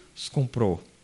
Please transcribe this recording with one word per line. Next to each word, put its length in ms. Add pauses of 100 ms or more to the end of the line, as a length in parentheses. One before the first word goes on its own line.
(320)
comprou. 520 (200)